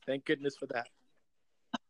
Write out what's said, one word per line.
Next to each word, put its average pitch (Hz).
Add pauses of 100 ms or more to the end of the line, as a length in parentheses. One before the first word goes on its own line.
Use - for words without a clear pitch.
Thank 135
goodness 143
for -
that. 120 (1000)